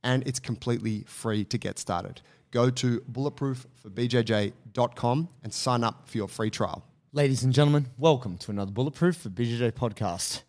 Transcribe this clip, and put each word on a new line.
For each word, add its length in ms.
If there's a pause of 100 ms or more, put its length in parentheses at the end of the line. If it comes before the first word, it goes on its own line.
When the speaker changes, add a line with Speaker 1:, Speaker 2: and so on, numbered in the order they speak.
Speaker 1:
and 240
it's 140
completely 640
free 380
to 120
get 220
started. 420 (280)
Go 200
to 380
bulletproof 580 (100)
for 140
B 200
J 140
J 280 (220)
dot 240
com 320 (120)
and 120
sign 320
up 240
for 80
your 100
free 220
trial. 360 (280)
Speaker 2:
Ladies 320
and 80
gentlemen, 340 (100)
welcome 420
to 120
another 200
Bulletproof 440
for 140
B 160
J 120
J 140
podcast. 760